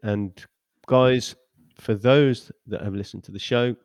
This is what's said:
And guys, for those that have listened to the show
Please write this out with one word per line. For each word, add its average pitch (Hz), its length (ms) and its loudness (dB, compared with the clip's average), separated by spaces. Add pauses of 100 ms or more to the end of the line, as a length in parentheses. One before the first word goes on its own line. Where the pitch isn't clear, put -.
And 104 400 -6 (440)
guys, 127 480 2 (440)
for 113 160 -4
those 127 560 2 (160)
that 104 140 -8
have 101 120 -8
listened 101 320 -10
to - 60 -20
the 101 80 -12
show 120 460 -2